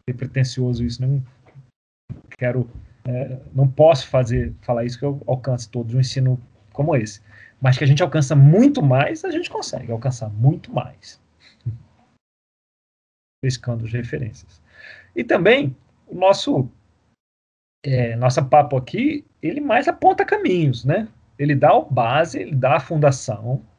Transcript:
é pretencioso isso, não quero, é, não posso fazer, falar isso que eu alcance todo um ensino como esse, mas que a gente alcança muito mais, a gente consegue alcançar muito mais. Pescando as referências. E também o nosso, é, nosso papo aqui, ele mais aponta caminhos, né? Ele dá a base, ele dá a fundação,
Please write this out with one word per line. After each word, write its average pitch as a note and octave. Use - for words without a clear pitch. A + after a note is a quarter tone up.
é B2+
pretencioso B2
isso, A#2
não C3+
quero, B2
é, B2+
não C3+
posso D3+
fazer, A#2+
falar A#2+
isso A#2+
que C#3+
eu C#3+
alcance B2+
todo A#2
um C3+
ensino C3
como D3+
esse, G#2+
mas C3
que D3+
a C3
gente D3
alcança D#3+
muito G3+
mais, C#3
a F#4+
gente E4
consegue C3+
alcançar A#2
muito C#3
mais. -
Pescando A#2+
as A2
referências. A#2+
E A#3+
também G3+
o -
nosso, F#3
é, B2
nosso B2+
papo C#3+
aqui, B3+
ele A3+
mais C#4
aponta F#4+
caminhos, F3+
né? F#3+
Ele D3
dá D3
a -
base, C3+
ele C#3
dá C#3
a -
fundação, C3